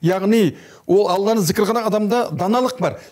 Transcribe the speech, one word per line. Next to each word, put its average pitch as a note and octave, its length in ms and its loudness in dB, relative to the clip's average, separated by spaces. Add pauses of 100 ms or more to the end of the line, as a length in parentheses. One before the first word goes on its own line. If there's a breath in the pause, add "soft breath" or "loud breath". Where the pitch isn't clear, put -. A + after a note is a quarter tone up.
Яғни F#3+ 540 2 (300 loud breath)
ол G3 220 2
Алланы G3 340 0
зікір F#3+ 240 0
қылған A3+ 200 -2
адамда G#3+ 440 0
даналық A3 500 -2
бар. E3+ 180 -4 (140)